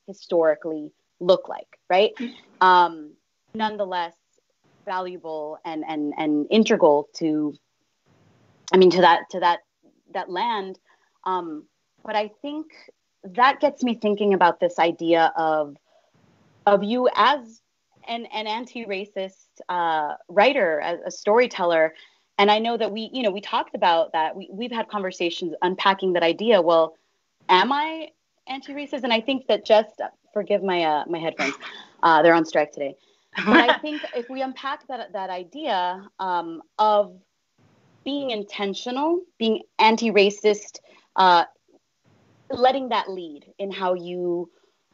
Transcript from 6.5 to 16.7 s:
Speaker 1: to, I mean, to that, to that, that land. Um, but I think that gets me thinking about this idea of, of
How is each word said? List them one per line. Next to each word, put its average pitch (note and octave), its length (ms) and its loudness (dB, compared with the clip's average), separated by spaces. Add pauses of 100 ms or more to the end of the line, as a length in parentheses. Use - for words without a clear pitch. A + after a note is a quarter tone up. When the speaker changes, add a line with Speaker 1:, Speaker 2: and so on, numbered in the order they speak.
Speaker 1:
to, D3+ 360 -2 (1200)
I F#3 40 6
mean, F#3 120 8
to F3 120 0
that, E3+ 300 4
to F#3 100 -8
that, F3+ 180 0 (560)
that F#3 160 -10
land. F#3+ 480 -6 (460)
Um, E3+ 400 -6 (380)
but G#3+ 120 -6
I G#3+ 160 -4 (100)
think D4+ 300 -12 (520)
that B3 360 2
gets C#4+ 240 -2
me A#3+ 120 0
thinking G#3 380 0
about F3 260 4
this F3 200 -2
idea E3 580 2
of, D#3 380 -2 (920)
of G3+ 180 4